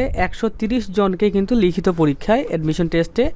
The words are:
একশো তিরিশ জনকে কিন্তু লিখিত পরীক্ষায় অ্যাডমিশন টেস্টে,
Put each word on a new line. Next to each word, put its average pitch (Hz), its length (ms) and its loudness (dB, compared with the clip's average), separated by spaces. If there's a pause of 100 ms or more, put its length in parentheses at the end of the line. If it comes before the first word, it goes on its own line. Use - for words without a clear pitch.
(160)
একশো 190 340 -2
তিরিশ 214 420 -4
জনকে 196 400 2
কিন্তু 196 240 0
লিখিত 185 340 2
পরীক্ষায় 170 580 2
অ্যাডমিশন 160 400 -2
টেস্টে, 165 480 0